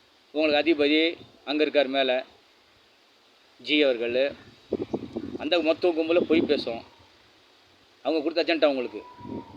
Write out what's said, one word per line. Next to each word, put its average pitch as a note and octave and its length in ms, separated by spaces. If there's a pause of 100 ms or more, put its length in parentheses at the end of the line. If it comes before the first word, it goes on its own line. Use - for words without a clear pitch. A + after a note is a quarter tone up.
(320)
உங்களுக்கு D3+ 420
அதிபதி D#3 440 (280)
அங்க D3+ 160
இருக்கார் C#3+ 260
மேல, C3 380 (1400)
ஜி C#3+ 200
அவர்கள். B2+ 520 (1040)
அந்த E3 220
மொத்த E3 280
கும்பல E3 320
பொய் D#3+ 220
பேசும். C3 420 (1200)
அவங்க D3+ 200
கொடுத்த E3 200
அஜெண்டா D#3 260
உங்களுக்கு. A#2 340 (540)